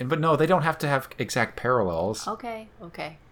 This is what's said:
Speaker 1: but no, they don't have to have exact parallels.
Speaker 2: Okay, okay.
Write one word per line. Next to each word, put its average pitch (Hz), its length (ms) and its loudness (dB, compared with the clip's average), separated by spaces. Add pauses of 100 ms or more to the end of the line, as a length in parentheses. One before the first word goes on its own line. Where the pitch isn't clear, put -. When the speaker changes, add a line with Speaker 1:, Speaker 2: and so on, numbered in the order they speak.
Speaker 1:
but 151 160 0
no, 156 160 4
they 156 120 4
don't 175 160 4
have 160 160 0
to 151 80 0
have 139 200 0 (120)
exact 123 360 -2
parallels. 107 720 0
Speaker 2:
Okay, 220 420 -8 (120)
okay. 165 360 -12 (140)